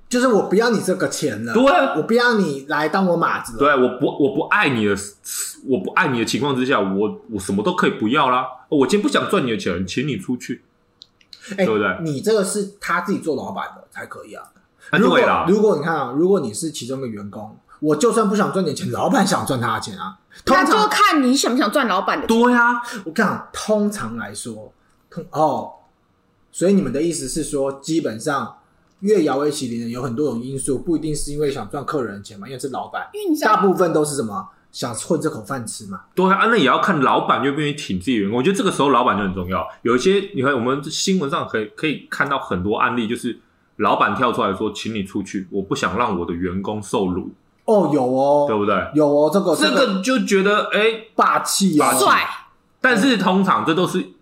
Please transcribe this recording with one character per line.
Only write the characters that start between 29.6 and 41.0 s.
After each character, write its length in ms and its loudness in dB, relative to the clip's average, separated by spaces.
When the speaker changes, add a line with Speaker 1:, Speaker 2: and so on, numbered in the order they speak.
Speaker 1:
怜 140 -6
的 60 -8
有 140 -8
很 120 -4
多 140 0
种 100 -4
因 200 -8
素， 180 -2
不 200 -2
一 20 -4
定 160 -4
是 160 -6
因 80 -6
为 100 0
想 200 -6
赚 140 -8
客 200 -4
人 140 -8
的 40 -14
钱 180 -18
嘛， 80 -14
因 60 -14
为 60 -12
是 100 -6
老 200 -8
板。 240 -10
Speaker 3:
因 100 -8
为 60 -2
你 60 2
想 160 2
Speaker 1:
大 100 4
部 120 6
分 180 2
都 140 2
是 100 -4
什 60 -2
么？ 280 -8
想 220 -8
混 260 -2
这 80 -2
口 140 -8
饭 240 -8
吃 220 -12
嘛。 140 -12
Speaker 2:
对 180 0
啊， 140 4
那 100 4
也 80 4
要 140 6
看 240 0
老 200 4
板 220 0
愿 80 0
不 80 -4
愿 80 0
意 60 -2
挺 260 -6
自 60 -10
己 120 2
的 40 2
员 80 0
工。 80 -2
我 60 2
觉 80 4
得 40 2
这 80 0
个 80 0
时 120 0
候 80 4
老 120 4
板 140 2
就 60 -2
很 100 -2
重 160 -6
要。 180 -2
有 140 2
一 20 4
些， 380 2
你 80 -2
看 100 2
我 60 -2
们 240 -2
新 360 0